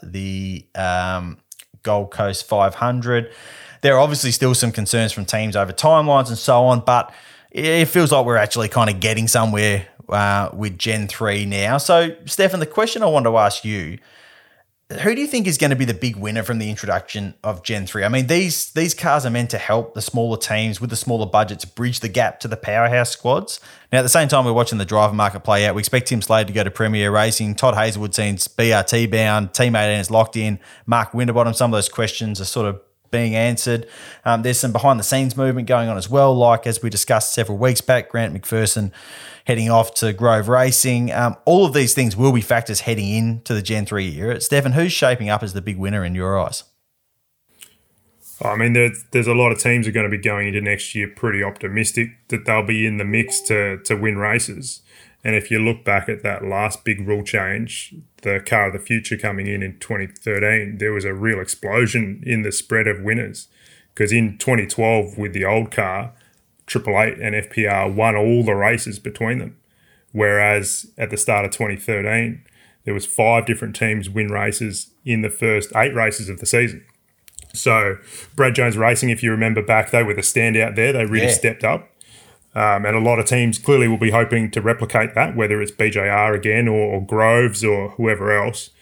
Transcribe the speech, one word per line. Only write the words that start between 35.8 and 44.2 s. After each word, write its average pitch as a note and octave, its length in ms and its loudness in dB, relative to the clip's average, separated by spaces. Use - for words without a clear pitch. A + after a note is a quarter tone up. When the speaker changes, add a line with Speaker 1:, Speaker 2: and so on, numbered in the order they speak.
Speaker 1:
on G#2+ 80 -2
as F#2+ 140 -6
well, C#3 240 6
like, A#2+ 320 4
as A#2 160 -2
we A2+ 80 -4
discussed A2 420 0
several G#2 240 -2
weeks B2 240 2
back, B2 280 2
Grant A2 260 -4
McPherson G#2 560 -2
heading A2+ 260 0
off A2+ 240 4
to A2 180 0
Grove G#2+ 360 2
Racing. B2+ 640 2
Um, A#2+ 320 0
all F#3 200 6
of D#3 80 2
these C3 220 2
things A2+ 220 0
will C3 160 6
be B2 80 2
factors A#2 400 -2
heading G#2 280 -2
into A2+ 460 -2
the G#2 80 -2
Gen G#2 240 -4
three F#2+ 300 -4
era. A2 240 -4